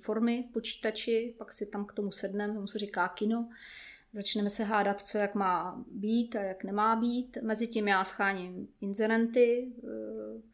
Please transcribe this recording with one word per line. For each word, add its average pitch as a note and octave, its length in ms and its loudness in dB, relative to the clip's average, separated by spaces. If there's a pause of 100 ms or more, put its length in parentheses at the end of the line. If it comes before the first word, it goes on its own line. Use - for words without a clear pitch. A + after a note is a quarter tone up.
formy A#3 480 2
v - 40 -16
počítači, A3+ 840 -2
pak - 160 -12
si - 120 -6
tam G3+ 200 -4
k - 80 -12
tomu G3+ 180 -2
sedneme, G#3 420 -2
tomu G3+ 140 -6
se G#3 120 -6
říká F#3+ 280 0
kino, A3+ 420 0 (680)
Začneme G#3 340 0
se G#3+ 140 0
hádat, G3+ 380 2
co - 160 -2
jak G3+ 180 2
má F3+ 560 0
být A3+ 440 0
a G#3 60 -2
jak F#3+ 220 -4
nemá G#3 320 2
být. A#3+ 460 0
Mezitím A3 460 0
já F#3+ 160 6
scháním F#3 640 -2 (140)
inzerenty, A#3 880 4 (100)
eh, A3 640 -8 (120)